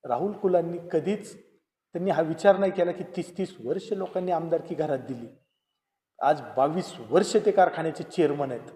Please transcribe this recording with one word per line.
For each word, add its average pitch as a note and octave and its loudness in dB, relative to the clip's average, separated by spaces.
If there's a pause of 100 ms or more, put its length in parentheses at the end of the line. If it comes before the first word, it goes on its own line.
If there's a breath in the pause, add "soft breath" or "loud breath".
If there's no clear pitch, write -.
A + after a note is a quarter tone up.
राहुल C#3+ -2
कुलांनी F3 0 (140)
कधीच, F#3 -2 (180)
त्यांनी - -6
हा D3+ 2
विचार E3+ 4
नाही G3 2
केला F3 0
की F3+ -6
तीस - -8
तीस F3+ -4 (100)
वर्ष F3+ -4
लोकांनी F#3 -4
आमदारकी E3 -2
घरात D3 -2
दिली, A#2 -10 (920)
आज C#3+ 2 (160)
बावीस D#3 0 (160)
वर्ष F#3+ 4
ते G#3 4
कारखान्याचे E3 2
चेअरमन C#3+ 0
आहेत. A#2+ -10